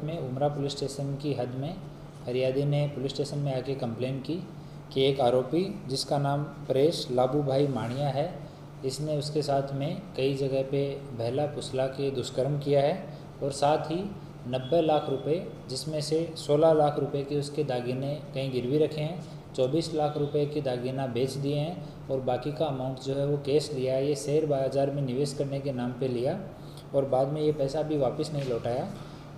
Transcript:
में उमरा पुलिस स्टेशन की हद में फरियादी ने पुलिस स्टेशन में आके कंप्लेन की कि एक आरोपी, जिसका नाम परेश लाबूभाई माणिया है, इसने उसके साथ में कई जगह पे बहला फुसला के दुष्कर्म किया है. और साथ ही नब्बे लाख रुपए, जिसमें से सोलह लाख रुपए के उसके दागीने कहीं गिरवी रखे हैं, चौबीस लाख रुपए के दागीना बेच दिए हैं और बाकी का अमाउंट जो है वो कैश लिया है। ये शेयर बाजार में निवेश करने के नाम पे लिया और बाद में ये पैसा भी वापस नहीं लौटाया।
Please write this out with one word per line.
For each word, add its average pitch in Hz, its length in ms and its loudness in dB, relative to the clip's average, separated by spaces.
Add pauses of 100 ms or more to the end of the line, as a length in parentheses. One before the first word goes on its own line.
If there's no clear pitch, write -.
में 160 140 -2
उमरा 135 300 0
पुलिस 139 240 -2
स्टेशन 139 360 -4 (140)
की 147 120 0
हद 123 240 -4
में 156 160 -4 (520)
फरियादी 131 380 2
ने 143 220 4
पुलिस 135 260 -4
स्टेशन 143 260 -2
में 143 160 0
आके 131 200 -2
कंप्लेन 127 460 -2
की 170 260 -4 (460)
कि 135 160 4
एक 139 120 2
आरोपी, 127 680 2
जिसका 139 300 0
नाम 143 240 2
परेश 143 680 2
लाबूभाई 135 580 4
माणिया 127 400 -2
है, 143 420 -2 (340)
इसने 151 340 -2
उसके 147 240 0
साथ 139 300 2
में 139 300 -2 (140)
कई 135 180 2
जगह 135 280 2
पे 139 380 0 (180)
बहला 127 280 0
फुसला 131 400 -2
के 139 240 -2
दुष्कर्म 135 480 0
किया 143 220 4
है. 160 400 0 (220)
और 139 100 0
साथ 151 380 4
ही 190 200 -2 (380)
नब्बे 131 340 2
लाख 151 280 4
रुपए, 147 420 0 (160)
जिसमें 151 320 -4
से 156 360 0
सोलह 156 360 6
लाख 147 260 6
रुपए 139 240 0
के 147 160 -2
उसके 143 260 -2
दागीने 131 580 -2 (120)
कहीं 135 180 -2
गिरवी 123 260 2
रखे 151 220 2
हैं, 160 280 -4 (260)
चौबीस 156 400 2
लाख 151 220 2
रुपए 147 300 2
के 147 140 -2
दागीना 131 460 -2
बेच 123 240 0
दिए 143 260 0
हैं 160 520 -4
और 135 120 0
बाकी 127 320 0
का 156 140 0
अमाउंट 131 320 -2
जो 135 160 -2
है 139 120 0
वो 147 100 2
कैश 143 360 2
लिया 127 220 0
है। 139 120 2
ये 147 80 2
शेयर 147 320 0
बाजार 139 440 2
में 143 120 -2
निवेश 135 320 0
करने 139 260 -2
के 139 120 -4
नाम 123 200 -2
पे 127 160 -2
लिया 131 320 0 (540)
और 139 100 4
बाद 131 240 2
में 151 120 -2
ये 151 120 4
पैसा 147 300 0
भी 151 160 0
वापस 143 340 0
नहीं 139 180 -2
लौटाया। 123 400 -2 (480)